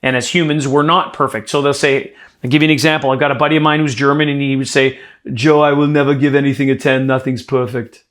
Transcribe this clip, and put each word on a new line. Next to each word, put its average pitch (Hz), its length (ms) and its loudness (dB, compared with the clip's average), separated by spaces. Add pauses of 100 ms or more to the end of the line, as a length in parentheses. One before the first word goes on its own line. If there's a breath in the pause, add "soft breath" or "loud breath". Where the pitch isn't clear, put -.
And 131 140 -2
as 123 140 -2
humans, 151 380 -2
we're 139 160 2
not 165 300 0
perfect. 113 360 -6
So 147 120 -2
they'll 143 120 0
say, 139 420 -2 (280 loud breath)
I'll 127 60 -6
give 147 120 2
you 156 60 2
an 156 40 2
example. 147 400 0
I've 131 80 0
got 147 120 0
a 139 40 0
buddy 151 220 0
of 156 60 2
mine 151 180 2
who's 147 140 -2
German, 143 340 0
and 139 120 -4
he 139 140 -2
would 135 120 -2
say, 131 320 0 (340 loud breath)
Joe, 147 280 2
I 147 120 4
will 147 140 2
never 143 280 2
give 139 200 0
anything 139 340 0
a 135 80 2
ten. 131 280 0
Nothing's 131 380 -2
perfect. 123 680 -6